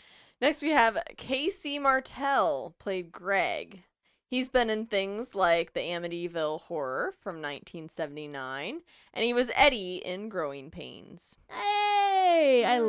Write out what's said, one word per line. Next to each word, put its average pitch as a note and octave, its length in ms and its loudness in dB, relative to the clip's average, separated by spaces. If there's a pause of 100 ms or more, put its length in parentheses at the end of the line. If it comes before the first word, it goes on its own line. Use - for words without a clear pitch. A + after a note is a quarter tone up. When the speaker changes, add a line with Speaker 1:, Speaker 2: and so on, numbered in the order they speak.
(400)
Speaker 1:
Next, D4 220 2
we D4 80 0
have A3+ 320 4 (140)
K C#4 340 -4
C D4 280 -6
Martell, C4 1000 0
played F#3 320 -6
Greg. F3 720 -2 (440)
He's B3 240 -2
been B3 180 4
in A3 180 -2
things G3+ 480 -2
like E3+ 380 2
The E3 80 -4
Amityville E3+ 840 -4
Horror D#3 580 -4
from E3 200 -10
nineteen D#3 480 -10
seventy-nine, D3 920 -8 (320)
and - 100 0
he A#3+ 80 2
was A#3+ 240 2
Eddie G#3 400 4
in G3 320 -8
Growing C#3+ 420 -6
Pains. - 680 -16 (120)
Speaker 2:
Hey! G4 1120 4
I A#3+ 140 4
Speaker 1:
Nice. A#3 100 2